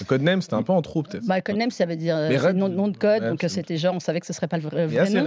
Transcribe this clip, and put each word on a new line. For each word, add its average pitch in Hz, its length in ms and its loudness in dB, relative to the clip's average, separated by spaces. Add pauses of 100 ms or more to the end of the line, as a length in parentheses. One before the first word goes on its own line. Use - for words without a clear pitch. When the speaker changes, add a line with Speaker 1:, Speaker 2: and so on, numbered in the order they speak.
Speaker 1:
Le 98 40 -10
Codename, 156 360 2
c'était - 140 -4
un 107 80 0
peu 185 100 0
en 185 80 4
trop, 151 220 -4
peut-être. 220 220 -10
Speaker 2:
Bah, 190 140 0
Codename, 214 320 -2
ça 190 140 0
veut 170 100 -4
dire, 160 220 -2
euh, 151 100 0
Speaker 1:
Mais 143 100 2
Speaker 2:
c'est 131 100 2
Speaker 1:
Red, 185 100 2
Speaker 2:
nom, 196 100 2
nom 196 220 0
de 196 80 -6
code, 208 260 2
Speaker 1:
ouais, 170 60 0
Speaker 2:
donc, 170 160 -2
euh, - 20 0
Speaker 1:
c'est 165 140 -4
Speaker 2:
c'était 165 160 -4
genre, 175 180 0
on 175 60 -4
savait 165 180 -2
que - 80 -8
ce 190 60 -8
serait 165 160 -4
pas 170 80 -2
le 160 60 -4
vrai, 165 240 -2
Speaker 1:
Mais 151 80 -2
Speaker 2:
vrai 120 40 4
Speaker 1:
assez 190 220 4
Speaker 2:
nom. 294 60 0